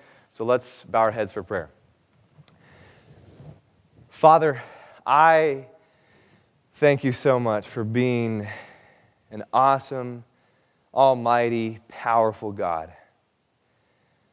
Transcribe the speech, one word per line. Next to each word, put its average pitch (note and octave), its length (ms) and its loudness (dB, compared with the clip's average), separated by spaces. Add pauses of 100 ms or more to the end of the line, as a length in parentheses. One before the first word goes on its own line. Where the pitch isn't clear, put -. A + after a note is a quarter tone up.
(320)
So - 120 -10
let's B2 380 -2
bow A2+ 200 0
our A2 100 2
heads G#2+ 200 -6
for G2+ 120 -10
prayer. F2+ 260 -8 (2500)
Father, D#3 520 4 (440)
I D3+ 600 2 (1080)
thank C#3+ 300 2
you C3 80 0
so B2+ 260 0
much A2 300 -2
for A#2 160 -8
being A2+ 640 -2 (840)
an G#2+ 220 -16
awesome, B2+ 720 -2 (680)
almighty, A#2 920 0
powerful A2+ 640 -2
God. E2+ 400 -6 (1400)